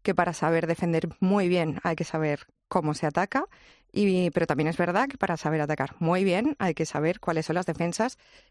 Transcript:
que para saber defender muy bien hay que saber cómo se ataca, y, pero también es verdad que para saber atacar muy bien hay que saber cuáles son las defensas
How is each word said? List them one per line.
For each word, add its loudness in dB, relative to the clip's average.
que 0
para 2
saber 0
defender 0
muy 2
bien 0
hay -2
que -4
saber -2
cómo 0
se -4
ataca, -2
y, 2
pero 0
también 0
es -4
verdad 0
que -12
para 0
saber 0
atacar -4
muy 2
bien 2
hay 0
que -2
saber -2
cuáles -2
son -2
las -2
defensas -2